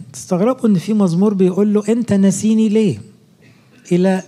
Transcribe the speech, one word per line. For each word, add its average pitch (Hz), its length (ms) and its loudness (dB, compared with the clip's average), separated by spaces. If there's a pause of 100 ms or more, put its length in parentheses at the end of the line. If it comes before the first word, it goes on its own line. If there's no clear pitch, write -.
(120)
تستغربوا 226 560 -2
إن 208 100 4
في 202 160 -4
مزمور 196 400 0
بيقول 190 400 0
له: 208 140 0
"أنت 233 240 -2
ناسيني 208 560 2
ليه؟ 202 300 0 (920)
إلى 185 360 0